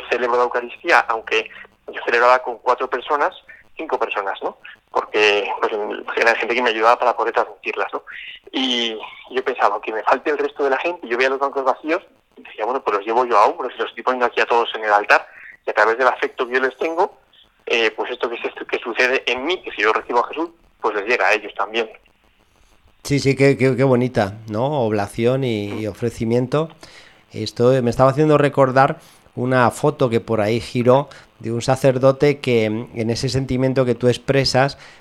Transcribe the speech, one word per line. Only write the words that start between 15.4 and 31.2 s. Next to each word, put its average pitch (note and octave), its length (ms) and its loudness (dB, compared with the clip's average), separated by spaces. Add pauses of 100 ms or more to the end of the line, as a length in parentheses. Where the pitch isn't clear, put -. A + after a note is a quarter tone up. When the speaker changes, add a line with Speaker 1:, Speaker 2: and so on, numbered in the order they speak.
Speaker 1:
y - 40 -8
a - 40 -4
través A2 240 2
del C3 100 2
afecto C3 400 -2
que A#2+ 60 -8
yo C3 80 2
les C3 160 -2
tengo, E3 400 -2 (480)
eh, A2+ 260 0
pues A2 200 -8
esto B2 180 -6
que, A#2+ 60 -8
esto - 300 -10
que - 140 -6
sucede B2+ 460 -2
en B2+ 180 -4
mí, F3 180 -4
que - 100 -12
si G#2 100 -8
yo G#2+ 100 2
recibo A#2 320 0
a - 60 -4
Jesús, - 200 -6 (300)
pues G#3 160 -2
les G3+ 100 -4
llega C#3+ 220 0
a G#2 60 4
ellos G#3+ 220 -4
también". A2 340 -4 (1120)
Speaker 2:
Sí, C#3+ 160 0
sí, C3+ 160 2
qué, C#3 220 4
qué, C3 180 2
qué C3 80 2
bonita, A#2+ 540 2 (120)
¿no? C3 360 -2
Oblación A2+ 580 0
y, G#2 380 -4
y G#2+ 60 -4
ofrecimiento. A#2+ 840 -2 (640)
Esto A2+ 380 0 (120)
me A#2+ 60 2
estaba C3 220 4
haciendo D3 260 4
recordar C#3 600 2 (380)
una B2 340 2
foto D3 400 0
que A2+ 120 0
por A2+ 200 -2
ahí A2 200 0
giró B2+ 480 2 (300)